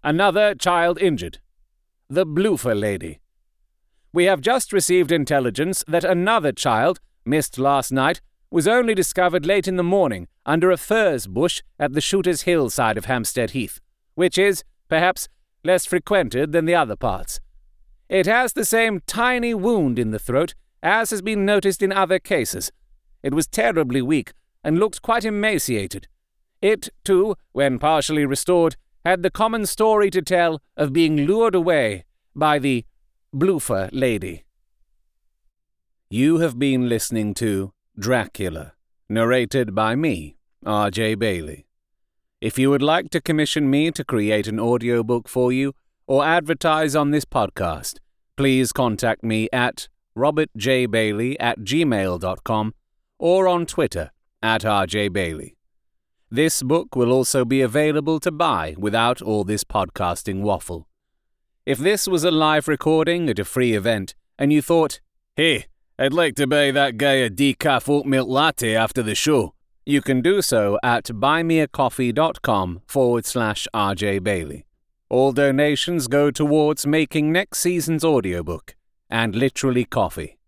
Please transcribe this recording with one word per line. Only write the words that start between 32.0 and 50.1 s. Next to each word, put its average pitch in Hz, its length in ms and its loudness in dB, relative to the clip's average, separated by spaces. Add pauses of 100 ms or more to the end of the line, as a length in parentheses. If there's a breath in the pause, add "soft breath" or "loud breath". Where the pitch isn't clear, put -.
by 147 240 2
the 131 240 0 (500)
Bloofer 135 580 0
Lady. 101 520 -4 (1600)
You 143 300 2
have 139 220 -2
been 131 280 0
listening 110 460 -2
to 98 380 -4 (260)
Dracula, 95 760 -4 (340)
narrated 117 680 0
by 110 220 0
me, 98 400 -4 (280)
R 104 260 0
J 110 260 -2
Bailey. 87 500 -6 (760)
If - 180 -6
you 131 120 2
would 139 120 2
like 156 280 0
to 170 100 -2
commission 151 480 0
me 147 220 2
to 151 140 -8
create 107 420 0
an 110 140 -4
audiobook 117 680 0
for 127 240 2
you 135 220 -2 (320)
or 135 180 2
advertise 156 680 0
on 147 160 2
this 147 140 0
podcast, 87 720 -4 (400)
please 131 360 2
contact 117 520 -2
me 110 280 0
at 123 360 -2 (260)